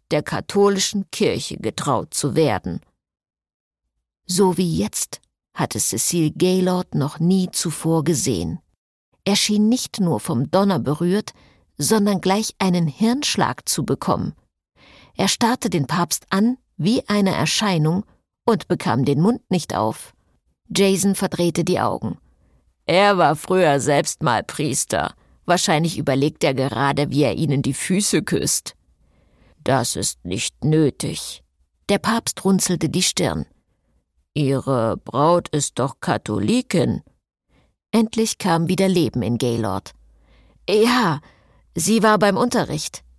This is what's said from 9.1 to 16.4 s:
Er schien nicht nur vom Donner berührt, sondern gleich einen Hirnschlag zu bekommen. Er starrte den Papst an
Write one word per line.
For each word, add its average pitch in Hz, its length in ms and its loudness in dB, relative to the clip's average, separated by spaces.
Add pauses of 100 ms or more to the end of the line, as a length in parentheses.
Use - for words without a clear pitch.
Er 196 100 2
schien 208 340 2
nicht - 300 -2
nur 165 200 0
vom 143 300 -2
Donner 190 300 2
berührt, 170 540 -2 (440)
sondern 202 420 2
gleich 202 380 0
einen 180 300 2
Hirnschlag - 840 -2
zu - 160 -2
bekommen. - 480 -2 (840)
Er 196 80 0
starrte 233 420 0
den 175 160 0
Papst - 440 -4
an 220 280 2 (200)